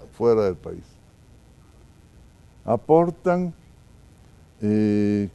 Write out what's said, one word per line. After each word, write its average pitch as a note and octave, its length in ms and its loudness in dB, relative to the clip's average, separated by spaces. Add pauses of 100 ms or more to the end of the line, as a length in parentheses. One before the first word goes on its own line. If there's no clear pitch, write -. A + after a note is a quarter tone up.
(140)
fuera A2+ 300 2
del F#2 120 -2
país. E2+ 300 -16 (1800)
Aportan, E3+ 920 0 (1080)
eh, G#2 720 0